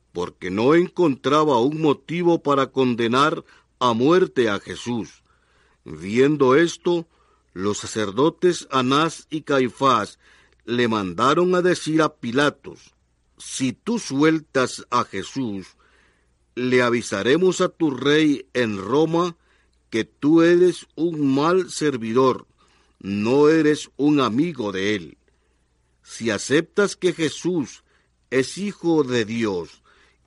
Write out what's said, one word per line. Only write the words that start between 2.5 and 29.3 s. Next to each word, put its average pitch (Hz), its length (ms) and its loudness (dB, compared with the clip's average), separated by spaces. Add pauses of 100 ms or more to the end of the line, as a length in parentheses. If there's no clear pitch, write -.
condenar 127 760 0 (360)
a 123 140 2
muerte 135 560 2
a 98 100 -2
Jesús. 95 640 -10 (600)
Viendo 123 720 2
esto, 165 520 0 (460)
los 98 260 -4
sacerdotes 117 920 -2
Anás 139 580 -2
y 151 120 -8
Caifás 127 800 0 (460)
le 120 220 -2
mandaron 113 680 2
a 180 60 2
decir 160 400 0
a 151 140 0
Pilatos, 131 800 -4 (440)
"Si - 360 -6
tú 226 260 -6
sueltas 143 920 -2
a 120 120 0
Jesús, 101 640 -10 (880)
le 127 280 2
avisaremos 120 760 0
a 185 100 0
tu 160 220 -2
rey 143 640 0
en 113 240 -2
Roma 160 580 0 (540)
que 110 160 -2
tú 160 360 2
eres 175 540 4
un 151 380 -2
mal 170 360 0
servidor, 127 800 0 (520)
no 113 500 2
eres 151 480 2
un 147 240 2
amigo 123 500 -2
de 95 240 -2
él. 85 220 -12 (840)
Si - 260 -8
aceptas 165 640 -2
que 175 180 -2
Jesús 160 680 -6 (460)
es 131 280 -2
hijo 170 460 -2
de 123 220 -2
Dios 101 560 -6 (460)